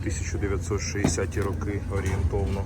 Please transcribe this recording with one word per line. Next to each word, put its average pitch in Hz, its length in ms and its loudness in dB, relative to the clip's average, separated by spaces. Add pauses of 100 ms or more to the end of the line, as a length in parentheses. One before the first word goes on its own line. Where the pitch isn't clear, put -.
Тисяча - 340 -2
дев'ятсот 98 420 0
шістдесяті 98 600 0
роки 98 400 0 (120)
орієнтовно. 98 720 2